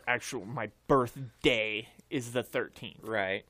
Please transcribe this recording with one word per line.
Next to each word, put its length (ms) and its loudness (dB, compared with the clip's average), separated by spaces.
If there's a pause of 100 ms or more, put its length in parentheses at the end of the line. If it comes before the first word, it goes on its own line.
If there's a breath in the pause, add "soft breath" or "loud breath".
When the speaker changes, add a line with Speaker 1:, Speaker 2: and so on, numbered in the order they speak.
Speaker 1:
actual, 380 -2
my 240 -6 (180)
birthday 1000 2 (240)
is 220 -4
the 100 0
thirteenth. 640 -6
Speaker 2:
Right. 420 0